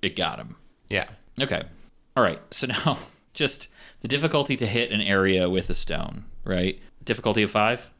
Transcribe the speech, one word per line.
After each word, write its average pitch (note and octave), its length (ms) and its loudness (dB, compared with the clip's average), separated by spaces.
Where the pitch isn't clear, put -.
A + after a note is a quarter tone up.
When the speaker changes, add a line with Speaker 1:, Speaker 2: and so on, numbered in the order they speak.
Speaker 1:
it F#2 160 -2
got E2+ 220 -2
him. A1 180 -14
Speaker 2:
Yeah. G2 200 -2
Speaker 1:
Okay. C3 240 -2
All C3 60 4
right. F2 180 2
So - 120 -2
<laughs> - 20 -4
now, B2+ 280 0
just - 340 -2
the A#2+ 80 -6
difficulty C#3+ 480 2
to B2 100 -2
hit A#2 260 0
an G#2+ 100 0
area F#2+ 480 4
with F#2 180 0
a - 60 4
stone, - 500 -4
right? F#2 360 0
Difficulty A2 380 2
of G2+ 80 2
five? A2 500 0